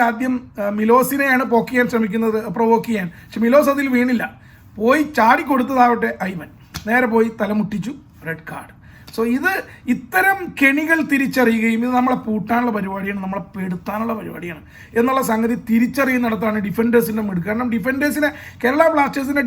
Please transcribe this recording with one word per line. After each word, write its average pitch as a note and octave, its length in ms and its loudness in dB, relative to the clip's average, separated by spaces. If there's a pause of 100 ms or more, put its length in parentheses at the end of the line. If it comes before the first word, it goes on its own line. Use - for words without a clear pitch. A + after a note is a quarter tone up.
ആദ്യം, B3+ 280 -2 (260)
ആ, G3+ 80 -2 (120)
മിലോസിനെയാണ് B3+ 720 2
പോക്ക് A3+ 180 2
ചെയ്യാൻ B3 220 2
ശ്രമിക്കുന്നത്, A3 460 0 (180)
പ്രൊവോക്ക് A3+ 340 2
ചെയ്യാൻ. F#3+ 180 -2 (140)
പക്ഷെ - 240 -6
മിലോസ് C#4 280 6
അതിൽ C#4 220 -2
വീണില്ല, B3 280 0 (520)
പോയി B3+ 240 2 (160)
ചാടി B3 320 4
കൊടുത്തതാവട്ടെ A#3+ 640 2 (180)
ഐബൻ, E3 200 -10 (420)
നേരെ B3 240 2
പോയി A3+ 140 4 (120)
തലമുട്ടിച്ചു, G#3 520 -2 (360)
റെഡ് - 220 -10
കാർഡ്. - 220 -14 (420)
So A3+ 80 -2 (140)
ഇത് E4 140 0 (420)
ഇത്തരം F#4+ 440 0 (220)
കെണികൾ D4+ 400 2 (100)
തിരിച്ചറിയുകയും A3+ 760 0
ഇത് B3+ 120 -2
നമ്മളെ B3+ 180 2 (120)
പൂട്ടാനുള്ള A#3 500 -2
പരിപാടിയാണ്, F#3+ 480 -6
നമ്മളെ G3 180 -6 (120)
പെടുത്താനുള്ള G3 640 -6
പരിപാടിയാണ് E3+ 420 -12 (380)
എന്നുള്ള C4+ 220 2 (100)
സംഗതി A3+ 240 0 (120)
തിരിച്ചറിയുന്നിടത്താണ് A#3 920 2 (100)
ഡിഫൻഡേഴ്സിൻ്റെ A3+ 600 2
മിടുക്ക്. F3+ 220 -4
കാരണം A#3+ 260 -2
ഡിഫൻഡേഴ്സിനെ, C#4 540 0 (340)
കേരള D4 320 4
ബ്ലാസ്റ്റേഴ്സിൻ്റെ C#4 500 0